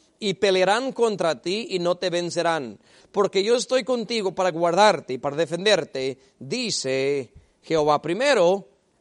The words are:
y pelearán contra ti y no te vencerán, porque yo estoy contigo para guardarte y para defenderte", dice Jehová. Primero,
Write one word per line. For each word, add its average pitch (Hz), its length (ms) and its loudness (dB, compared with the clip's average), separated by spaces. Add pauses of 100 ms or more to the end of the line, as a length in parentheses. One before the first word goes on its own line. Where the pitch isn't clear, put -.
(200)
y 202 160 -2
pelearán 196 580 2
contra 185 480 0
ti 202 300 -4
y 185 80 -2
no 175 180 0
te 185 120 -4
vencerán, 165 680 -2 (320)
porque 190 320 0
yo 233 120 2
estoy 254 280 0
contigo 220 500 -2
para 185 180 0
guardarte 170 640 2
y 131 40 -4
para 139 180 -6
defenderte", 156 840 0 (220)
dice 139 920 -2 (300)
Jehová. 151 400 2
Primero, 196 680 2 (320)